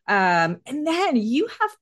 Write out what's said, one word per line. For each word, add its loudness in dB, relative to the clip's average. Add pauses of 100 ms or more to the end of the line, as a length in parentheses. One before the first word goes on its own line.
Um, 2
and -6
then 0
you 0
have -4 (120)